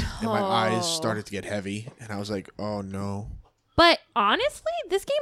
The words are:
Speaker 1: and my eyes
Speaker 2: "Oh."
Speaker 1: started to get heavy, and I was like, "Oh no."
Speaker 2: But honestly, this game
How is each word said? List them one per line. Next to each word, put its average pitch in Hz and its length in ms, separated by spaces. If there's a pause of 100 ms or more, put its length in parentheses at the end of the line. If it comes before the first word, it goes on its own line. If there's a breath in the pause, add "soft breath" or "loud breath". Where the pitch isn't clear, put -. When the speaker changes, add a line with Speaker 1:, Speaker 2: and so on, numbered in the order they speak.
(220)
Speaker 1:
and 226 80
my 214 120
eyes 113 380
Speaker 2:
"Oh." - 20
Speaker 1:
started 113 460
to - 40
get 98 140
heavy, 101 420 (120)
and 110 120
I 101 60
was 104 140
like, 98 260
"Oh 104 240
no." 98 480 (480)
Speaker 2:
But 330 220 (160)
honestly, 415 560 (180)
this 392 160
game 571 160